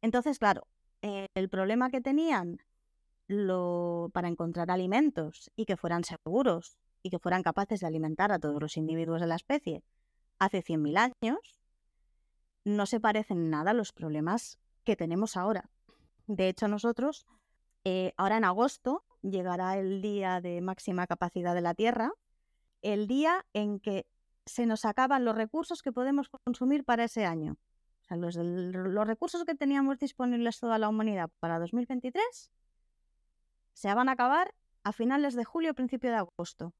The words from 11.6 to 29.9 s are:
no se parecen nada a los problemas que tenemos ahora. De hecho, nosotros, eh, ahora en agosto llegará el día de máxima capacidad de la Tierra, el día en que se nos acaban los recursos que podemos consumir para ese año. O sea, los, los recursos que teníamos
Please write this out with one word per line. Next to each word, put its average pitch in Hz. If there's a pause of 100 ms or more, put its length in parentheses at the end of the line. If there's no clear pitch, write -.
no 208
se 233
parecen 208
nada 156
a 233
los 220
problemas 160 (280)
que 214
tenemos 180
ahora. 196 (560)
De 190
hecho, 196
nosotros, 233 (560)
eh, 185
ahora 196
en 226
agosto 240 (180)
llegará 185
el 190
día 190
de 175
máxima 185
capacidad 175
de 175
la 170
Tierra, 233 (680)
el 208
día 302
en 208
que 196 (400)
se -
nos 220
acaban 262
los 220
recursos 294
que 269
podemos 269 (160)
consumir 262
para 233
ese 226
año. 160 (460)
O -
sea, 175
los, 170
los 180
recursos 320
que 330
teníamos 277